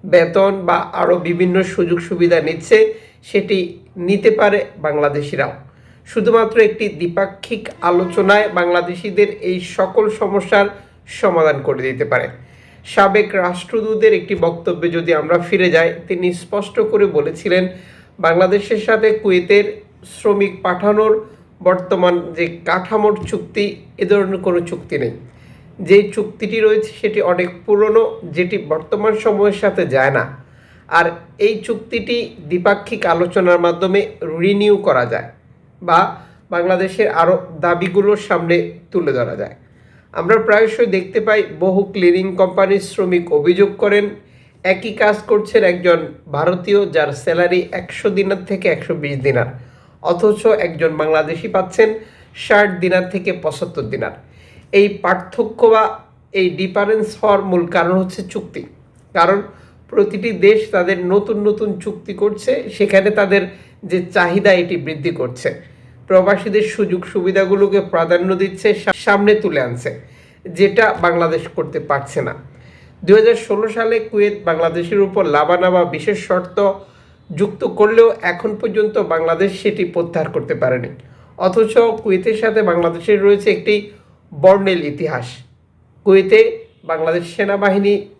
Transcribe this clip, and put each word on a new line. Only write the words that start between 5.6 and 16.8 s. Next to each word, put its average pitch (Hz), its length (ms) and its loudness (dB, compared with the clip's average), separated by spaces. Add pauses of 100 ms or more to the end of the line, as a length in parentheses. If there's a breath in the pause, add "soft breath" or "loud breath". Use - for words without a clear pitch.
শুধুমাত্র 220 520 0
একটি 220 260 2 (140)
দ্বিপাক্ষিক 190 640 -6 (180)
আলোচনায় 190 680 2 (120)
বাংলাদেশিদের 180 680 0 (120)
এই 180 160 -4 (200)
সকল 190 320 0
সমস্যার 202 580 0 (540 loud breath)
সমাধান 160 360 2 (100)
করে 127 140 -2
দিতে 131 240 -4
পারে। 127 220 -2 (580 soft breath)
সাবেক 196 500 2
রাষ্ট্রদূতের 214 800 0
একটি 185 220 -2
বক্তব্যে 170 540 -2
যদি 170 240 -2
আমরা 156 260 0
ফিরে 180 300 0
যাই, 165 200 4 (180)
তিনি 180 260 -2
স্পষ্ট 202 420 -8 (160)